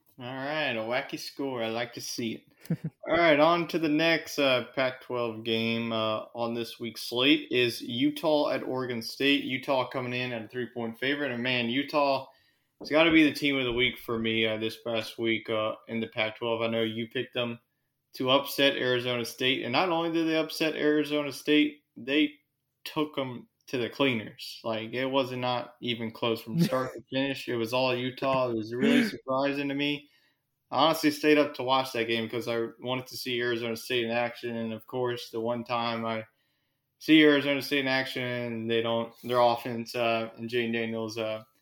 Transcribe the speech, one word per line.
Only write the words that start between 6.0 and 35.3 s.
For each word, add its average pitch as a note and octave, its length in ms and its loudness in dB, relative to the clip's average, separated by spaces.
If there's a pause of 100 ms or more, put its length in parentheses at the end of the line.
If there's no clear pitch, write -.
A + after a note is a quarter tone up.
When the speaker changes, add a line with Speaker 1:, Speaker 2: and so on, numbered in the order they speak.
Speaker 1:
on A#2 180 -2
this A#2 260 -6
week's A#2 220 -10
slate C#3+ 480 2
is A#2+ 320 2
Utah D3 680 0
at C3 100 -2
Oregon B2 400 -4
State. C#3 420 0
Utah B2+ 440 -2
coming B2 260 -6
in B2 180 -4
at A2+ 120 -6
a G#2 40 -14
three-point A#2 520 -8
favorite. C#3+ 320 -2
And, A#2+ 100 -6
man, B2 280 0
Utah C#3 580 0 (520)
has - 100 -10
gotta D#3+ 220 4
be D#3+ 120 8
the C#3 100 4
team C#3+ 240 0
of C3 80 0
the A#2+ 80 0
week A#2+ 240 0
for A#2 220 -4
me, A2+ 260 2
uh, A2 120 0
this A2 280 -4
past A2+ 320 -4
week, A2+ 320 0
uh, A2 240 0 (140)
in A2+ 120 -4
the A2 80 -4
Pac-twelve. A2+ 540 -2
I A2+ 60 0
know A2+ 160 0
you A2+ 240 -4
picked - 260 -6
them A#2+ 260 -4 (540)
to C3 160 -2
upset C#3 460 4
Arizona B2 500 0
State. B2+ 380 0
And A#2+ 80 -4
not E3+ 180 2
only E3 220 0
did E3 160 2
they D#3+ 80 2
upset D#3 400 0
Arizona D3 560 2
State, D3+ 480 2 (180)
they D3 360 2 (500)
took D3+ 340 -6
'em C3 300 -6 (200)
to C3 120 -4
the A2+ 100 -2
cleaners. - 720 -2
Like, A2+ 300 -6
it B2+ 120 -2
was C3 260 0
not B2 500 -4
even A#2 300 -4
close A2+ 300 -2
from A2+ 180 -4
start C3 320 0
Speaker 2:
<laughs> - 40 -14
Speaker 1:
to - 60 -14 (100)
finish. C3+ 360 -4
It B2 80 -2
was A#2 180 -2
all B2+ 220 2
Utah. B2+ 540 -2
It A#2 60 -4
was A2 200 -6
really A#3+ 280 4
Speaker 2:
<laughs> G#3+ 60 -2
Speaker 1:
surprising C#3 600 -2
to C#3 40 -2
me. C#3+ 360 -2 (600)
I C3 160 4
honestly D#3 260 2
stayed D3+ 260 6
up D3 180 4
to C3 80 -6
watch C3 280 0
that A2+ 160 -2
game A2+ 220 0
'cause B2 180 -4
I A#2 200 -2 (120)
wanted B2+ 280 -4
to A2 100 -12
see A#2+ 240 -4
Arizona A#2 340 -2
State A#2+ 300 -2
in A2+ 60 -2
action. A#2+ 440 -4
And, A2+ 180 -4
of A2 140 -12
course, B2 420 -4
the A2+ 100 -6